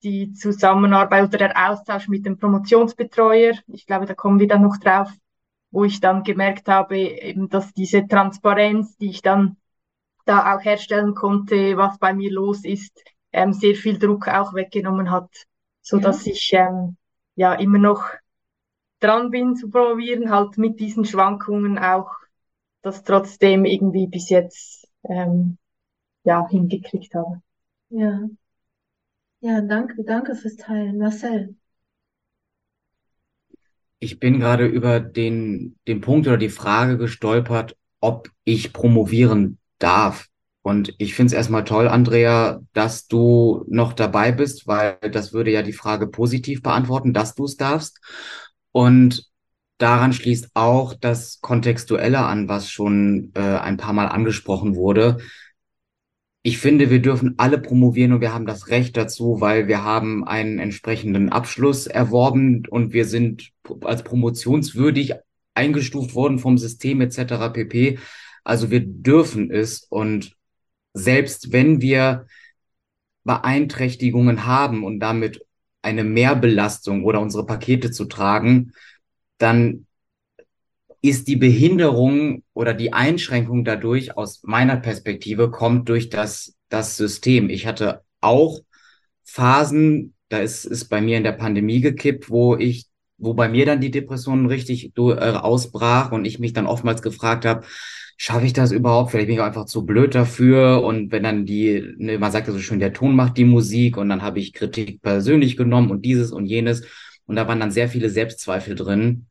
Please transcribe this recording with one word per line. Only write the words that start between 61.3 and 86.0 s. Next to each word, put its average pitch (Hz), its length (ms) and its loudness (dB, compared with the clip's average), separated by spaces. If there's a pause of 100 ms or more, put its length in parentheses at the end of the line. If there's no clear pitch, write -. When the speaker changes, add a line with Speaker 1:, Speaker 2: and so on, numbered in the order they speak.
Speaker 3:
Abschluss 123 560 -2
erworben 123 840 2
und 117 220 -2
wir 117 140 2
sind 113 440 -4 (140)
p-, - 180 -14
als 120 220 -6
promotionswürdig 131 1120 0 (400)
eingestuft 139 600 -2
worden 131 240 0
vom 127 180 2
System 123 440 -4
et 123 120 -2
cetera 120 360 -6
pp. 120 500 -2 (460)
Also 110 260 -2
wir 120 100 2
dürfen 113 720 2
es 110 320 -4
und 107 540 -6 (580)
selbst 127 580 -2
wenn 131 300 4
wir 131 440 0 (1000)
Beeinträchtigungen 123 1200 0
haben 127 380 0
und 101 160 -6
damit 110 440 -4 (380)
eine 110 220 -4
Mehrbelastung 107 1000 2
oder 107 160 2
unsere 104 260 -4
Pakete 120 440 -2
zu 104 160 -8
tragen, 110 680 2 (640)
dann 117 460 2 (1160)
ist 135 280 0
die 139 80 0
Behinderung 135 1080 4 (120)
oder 113 200 -2
die 110 180 -6
Einschränkung 123 720 0
dadurch 117 520 -4
aus 104 260 -10
meiner 127 340 0
Perspektive 107 720 -4
kommt 120 400 0
durch 117 200 -2